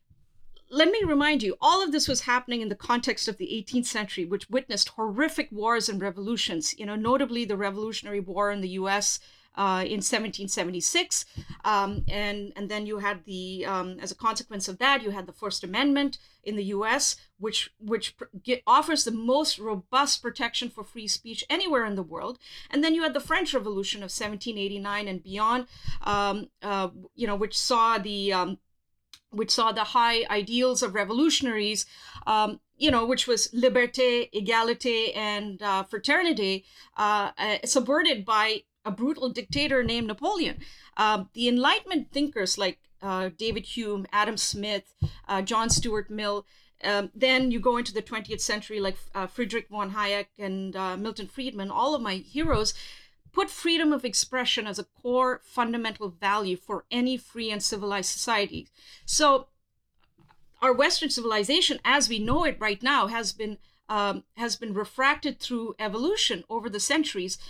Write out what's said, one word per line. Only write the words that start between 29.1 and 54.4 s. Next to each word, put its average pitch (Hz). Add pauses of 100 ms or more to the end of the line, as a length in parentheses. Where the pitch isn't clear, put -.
which 220
saw 226
the 214
high 233
ideals 233
of 208
revolutionaries, 214 (400)
um, 214 (180)
you 294
know, 233
which 247
was 240
liberté, 247
égalité, 226
and, 208
uh, 196
fraternité, 208 (340)
uh, 208
uh, 214
subverted 254
by 220 (220)
a 208
brutal 262
dictator 269
named 233
Napoleon. 302 (360)
Um, 214
the 240
Enlightenment 302
thinkers 277
like, 185 (220)
uh, 185
David 220
Hume, 208
Adam 208
Smith, 208 (340)
uh, 196
John 226
Stuart 214
Mill, 208 (380)
um, 202
then 262
you 233
go 247
into 240
the 214
twentieth 220
century, 208
like, 196 (160)
uh, 190
Friedrich 226
von 202
Hayek 202 (100)
and, 190
uh, 190
Milton 202
Friedman, 214
all 233
of 262
my 202
heroes, 233 (580)
put 392
freedom 330
of 285
expression 240